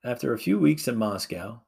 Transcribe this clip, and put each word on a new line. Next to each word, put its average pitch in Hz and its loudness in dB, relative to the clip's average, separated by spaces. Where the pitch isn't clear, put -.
After 123 -2
a 110 -2
few 196 2
weeks 156 4
in 120 -2
Moscow 104 -4